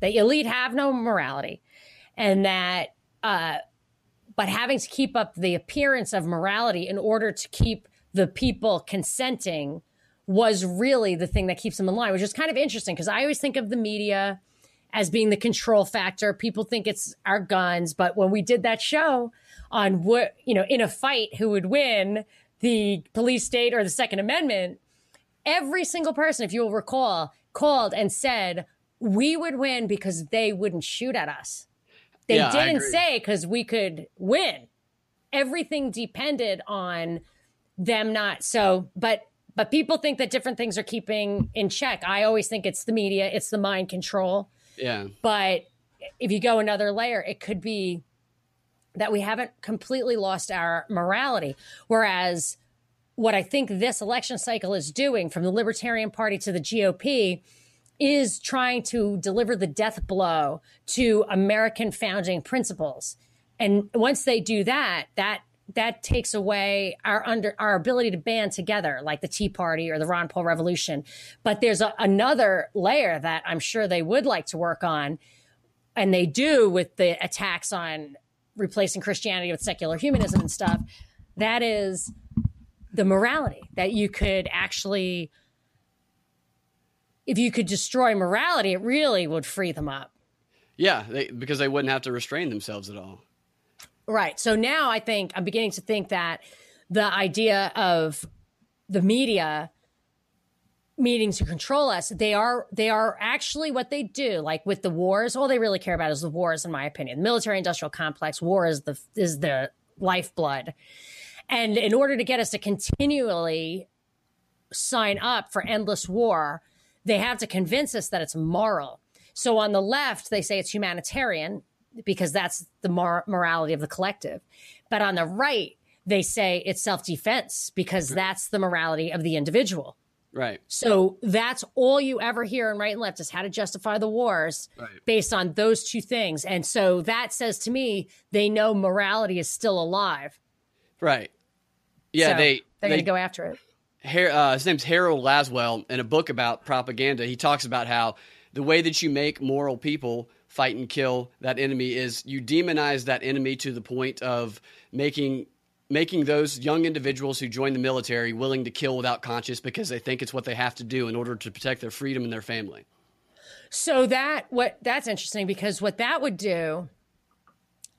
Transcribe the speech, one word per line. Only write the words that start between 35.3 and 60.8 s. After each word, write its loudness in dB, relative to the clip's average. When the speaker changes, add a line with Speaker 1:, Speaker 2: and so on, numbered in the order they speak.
Speaker 1:
Everything -2
depended -4
on -4
them 0
not. -2
So, 2
but, 0
but 0
people 2
think -2
that -2
different -4
things -4
are -2
keeping -2
in 0
check. -4
I 0
always 2
think -4
it's -4
the -2
media, 2
it's -4
the -2
mind 0
control. -2
Speaker 2:
Yeah. -4
Speaker 1:
But 2
if -2
you 2
go 4
another 0
layer, -2
it -8
could -6
be -4
that -2
we 2
haven't -4
completely -4
lost -2
our 0
morality. 0
Whereas 0
what 2
I 2
think 0
this -2
election -4
cycle -4
is -4
doing, 0
from -4
the 2
Libertarian -2
Party -2
to -6
the -2
G -2
O 4
P, 0
is 2
trying -2
to -2
deliver 0
the 0
death -2
blow 0